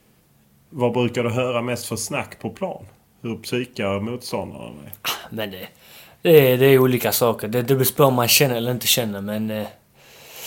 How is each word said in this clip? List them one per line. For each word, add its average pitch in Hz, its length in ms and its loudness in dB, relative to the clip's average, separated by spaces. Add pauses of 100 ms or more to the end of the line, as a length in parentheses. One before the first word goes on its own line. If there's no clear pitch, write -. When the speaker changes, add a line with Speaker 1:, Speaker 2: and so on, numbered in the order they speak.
(720)
Speaker 1:
Vad 123 220 -2
brukar 120 320 0
du 117 60 -2
höra 123 320 -2
mest 120 240 -6
för 113 100 -6
snack - 440 -8
på 226 100 -6
plan? - 360 -10 (360)
Hur 113 140 -6
psykar 107 640 -4
motståndarna 104 640 -8
dig? 73 280 -18 (100)
Speaker 2:
Ah, - 60 -6 (220)
men 107 200 -8
det, 95 180 -16 (540)
det 147 300 8
är, 123 60 2
det 131 80 6
är 135 120 8
olika 123 340 2
saker. 113 360 0
Det, 120 140 -2
det 135 120 2
beror 131 220 0
på 151 80 6
om 135 100 4
man 120 140 2
känner 131 280 0
eller 117 140 -2
inte 120 160 -4
känner, 107 340 -2
men, 107 300 -4
eh, 107 160 -6 (800)